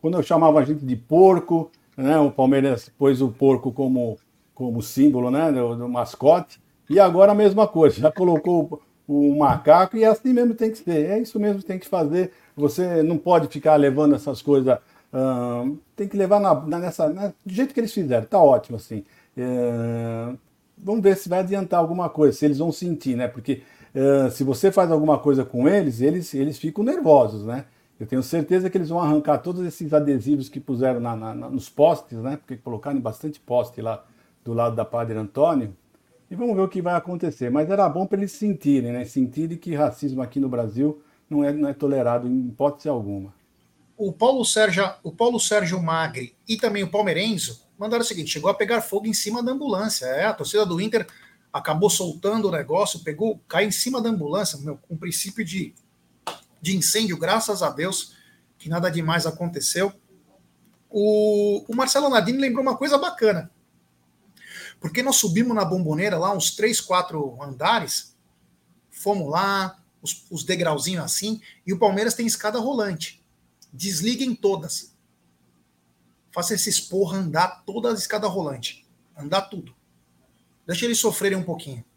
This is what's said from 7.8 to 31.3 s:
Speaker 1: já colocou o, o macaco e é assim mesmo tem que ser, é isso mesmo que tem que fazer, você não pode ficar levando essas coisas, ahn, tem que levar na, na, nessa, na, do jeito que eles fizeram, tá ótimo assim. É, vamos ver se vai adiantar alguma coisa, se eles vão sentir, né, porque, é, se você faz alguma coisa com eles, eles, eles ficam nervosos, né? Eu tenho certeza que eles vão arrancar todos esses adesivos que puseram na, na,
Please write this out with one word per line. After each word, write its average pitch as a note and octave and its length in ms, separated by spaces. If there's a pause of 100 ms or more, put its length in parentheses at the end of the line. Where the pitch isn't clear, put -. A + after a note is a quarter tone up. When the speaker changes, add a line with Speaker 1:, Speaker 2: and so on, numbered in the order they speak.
Speaker 1:
já D#3 120
colocou E3+ 680 (280)
o, C#3+ 240
o D3 80
macaco D3+ 580
e A3 60
é A3 40
assim A3 240
mesmo A#3+ 220
tem A3 160
que A3 80
ser, E3 320
é G#3 100
isso A3 200
mesmo G#3 220
que - 40
tem F#3 140
que - 80
fazer, F3+ 440 (240)
você E3+ 460
não D#3+ 160
pode E3 300
ficar D3+ 300
levando C#3+ 360
essas C3+ 300
coisas, C3 340 (340)
ahn, B2+ 640 (200)
tem G3+ 120
que G3 80
levar G3 240
na, G3 140
na, D3+ 240
nessa, E3+ 320
na, F#3+ 240 (100)
do F#3 80
jeito B3+ 220
que - 60
eles A3+ 120
fizeram, B2+ 360
tá G#3 100
ótimo C3 400
assim. G#2+ 260 (320)
É, A#2 1000 (420)
vamos G3+ 240
ver F#3+ 160
se G3 100
vai F3 120
adiantar F#3 400
alguma E3+ 320
coisa, D3 260
se D3+ 80
eles C#3+ 140
vão E3 120
sentir, D3+ 440
né, B2 120
porque, C3 360 (280)
é, C3+ 380
se A#2+ 140
você C3+ 280
faz F3+ 200
alguma D3+ 260
coisa C3+ 260
com B2 240
eles, E3 320
eles, E3 360
eles C#3 240
ficam F#3 240
nervosos, C#3+ 600
né? A#2+ 220 (320)
Eu A2 80
tenho C3 160
certeza F3 480
que F#3+ 80
eles E3 120
vão E3+ 100
arrancar D3+ 380
todos F3+ 280
esses D#3+ 280
adesivos C#3+ 560
que C#3+ 100
puseram B2+ 400
na, A#2 160
na, A2 180